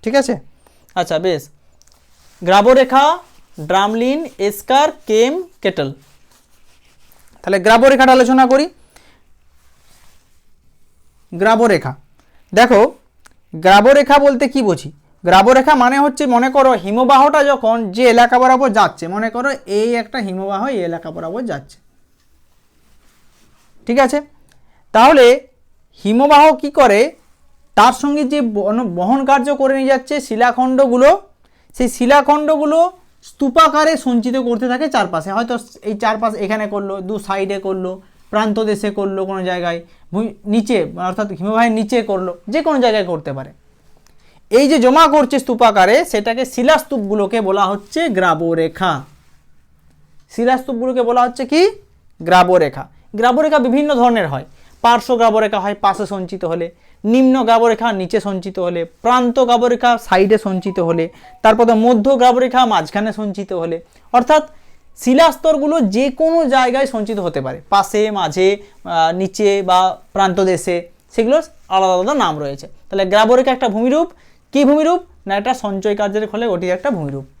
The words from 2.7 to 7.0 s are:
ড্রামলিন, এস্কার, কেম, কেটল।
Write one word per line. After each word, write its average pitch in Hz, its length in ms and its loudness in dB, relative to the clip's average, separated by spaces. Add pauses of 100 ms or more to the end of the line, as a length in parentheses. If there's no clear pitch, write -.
ড্রামলিন, 214 600 -2 (180)
এস্কার, 254 500 -2 (180)
কেম, 226 260 0 (300)
কেটল। 160 300 -4 (1500)